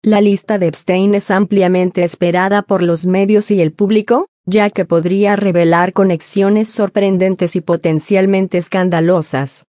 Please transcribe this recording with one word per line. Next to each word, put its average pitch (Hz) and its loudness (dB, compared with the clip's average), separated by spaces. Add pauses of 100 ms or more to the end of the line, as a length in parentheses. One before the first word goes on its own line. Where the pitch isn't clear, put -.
La 214 2
lista 202 0
de 175 0
Epstein 190 0
es 202 -4
ampliamente 185 0
esperada 180 -2
por 190 -2
los 170 -2
medios 196 2
y 202 2
el 160 2
público, 214 0 (180)
ya 208 0
que 190 -4
podría 190 0
revelar 175 2
conexiones 196 0
sorprendentes 190 -2
y 175 -2
potencialmente 185 0
escandalosas. 170 -2